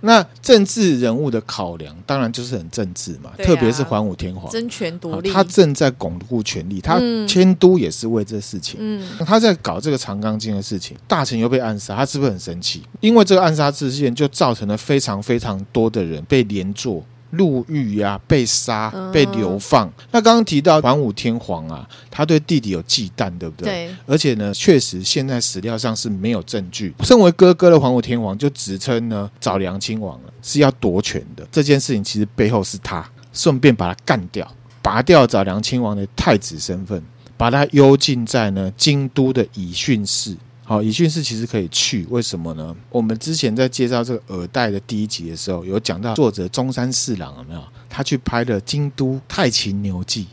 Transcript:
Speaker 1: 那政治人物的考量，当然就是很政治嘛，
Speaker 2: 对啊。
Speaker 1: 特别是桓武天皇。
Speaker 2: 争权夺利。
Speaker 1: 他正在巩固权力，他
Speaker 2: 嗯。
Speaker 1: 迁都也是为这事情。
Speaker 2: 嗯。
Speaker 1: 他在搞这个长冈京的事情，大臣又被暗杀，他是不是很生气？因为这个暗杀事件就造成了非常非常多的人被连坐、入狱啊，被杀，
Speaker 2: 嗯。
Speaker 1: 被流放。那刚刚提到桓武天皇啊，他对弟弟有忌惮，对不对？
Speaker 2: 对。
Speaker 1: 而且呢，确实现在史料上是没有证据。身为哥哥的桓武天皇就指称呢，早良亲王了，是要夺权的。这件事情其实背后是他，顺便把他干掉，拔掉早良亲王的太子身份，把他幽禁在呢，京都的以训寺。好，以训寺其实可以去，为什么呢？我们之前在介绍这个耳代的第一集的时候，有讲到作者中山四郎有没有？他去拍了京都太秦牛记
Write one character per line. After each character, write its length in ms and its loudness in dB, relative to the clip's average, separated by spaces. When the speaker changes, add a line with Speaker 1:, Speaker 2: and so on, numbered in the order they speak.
Speaker 1:
那 220 6
政 220 8
治 360 2
人 140 2
物 160 -2
的 100 0
考 360 -6
量， 280 -14
当 160 -2
然 100 -2
就 140 -8
是 120 -8
很 140 -10
政 240 -6
治 180 -10
嘛， 140 -18
Speaker 2:
对 80 -8
啊。 40 4
Speaker 1:
特 80 6
别 160 2
是 100 -2
桓 220 0
武 100 -4
天 180 -8
皇。 200 -12
Speaker 2:
争 160 -6
权 300 -8
夺 220 -8
利。 120 -4
Speaker 1:
他 100 4
正 320 4
在 180 4
巩 260 -8
固 140 -2
权 260 -6
力， 120 -6
他 200 2
Speaker 2:
嗯。 260 -2
Speaker 1:
迁 300 4
都 220 6
也 120 0
是 160 -8
为 160 0
这 160 -6
事 220 -10
情。 180 -12
Speaker 2:
嗯。 260 -8
Speaker 1:
他 140 4
在 140 4
搞 260 -6
这 100 -2
个 60 0
长 240 -6
冈 180 -2
京 160 -6
的 80 -4
事 160 -6
情， 180 -12
大 160 2
臣 120 -4
又 120 2
被 100 2
暗 220 -2
杀， 160 -8
他 100 0
是 120 -6
不 60 -2
是 60 2
很 80 -6
生 220 -10
气？ 220 -8
因 140 4
为 100 8
这 100 2
个 80 6
暗 140 4
杀 140 2
事 200 -4
件 240 0
就 140 0
造 260 0
成 140 -6
了 80 -2
非 240 0
常 200 -4
非 180 0
常 200 -4
多 160 4
的 160 -2
人 240 -6
被 160 4
连 300 -4
坐、 280 -6
入 380 0
狱 320 -2
啊， 280 -2
被 180 2
杀， 480 -4
Speaker 2:
嗯。 160 -10
Speaker 1:
被 160 4
流 320 -4
放。 320 2
那 80 4
刚 140 6
刚 100 4
提 160 0
到 200 6
桓 180 2
武 140 0
天 260 -4
皇 300 -8
啊， 200 -14
他 140 0
对 140 4
弟 220 0
弟 100 -6
有 120 -2
忌 340 -4
惮， 220 -4
对 100 -8
不 160 -14
对？ 240 -6
Speaker 2:
对。 60 -14
Speaker 1:
而 100 0
且 180 2
呢， 200 -4
确 240 6
实 240 -4
现 240 -2
在 140 -2
史 200 -6
料 160 -6
上 180 -2
是 140 -6
没 220 -2
有 140 -2
证 260 -6
据。 320 -8
身 160 8
为 140 8
哥 200 8
哥 160 6
的 100 10
桓 140 2
武 80 2
天 200 -2
皇 180 -4
就 120 0
指 280 -8
称 300 -2
呢， 200 -4
早 180 -2
良 200 -4
亲 220 -6
王 220 -8
了， 100 -20
是 180 -2
要 120 8
夺 300 0
权 180 -4
的。 160 -18
这 120 2
件 180 4
事 120 -4
情 120 -2
其 160 -4
实 60 0
背 120 2
后 140 2
是 160 -8
他， 260 -8
顺 260 0
便 160 6
把 180 -2
他 120 -10
干 240 -2
掉， 200 -8
拔 220 0
掉 240 8
早 160 2
良 180 -2
亲 220 -4
王 140 -4
的 180 -6
太 240 2
子 200 -8
身 280 -8
份， 160 -6
把 140 0
他 220 2
幽 240 8
禁 280 0
在 260 0
呢， 260 -4
京 320 0
都 240 0
的 120 2
以 180 -8
训 340 -2
寺。 300 -6
好， 200 -2
以 80 0
训 200 0
寺 120 -4
其 160 -6
实 80 -6
可 120 -4
以 100 -4
去， 420 -4
为 120 -2
什 160 -6
么 160 -8
呢？ 200 -12
我 100 -2
们 180 -2
之 180 -6
前 180 -2
在 140 2
介 200 -2
绍 140 -2
这 140 -6
个 200 -12
耳 120 -8
代 220 -2
的 100 -4
第 220 -6
一 40 -4
集 240 -8
的 60 -10
时 140 -8
候， 140 -4
有 140 -2
讲 220 -6
到 140 -4
作 160 2
者 180 -6
中 240 -4
山 200 -4
四 240 -4
郎 220 -12
有 60 -16
没 100 -16
有？ 80 -14
他 140 -8
去 160 -2
拍 260 -2
了 160 -2
京 360 -4
都 320 -2
太 200 0
秦 320 -4
牛 220 -4
记 300 -8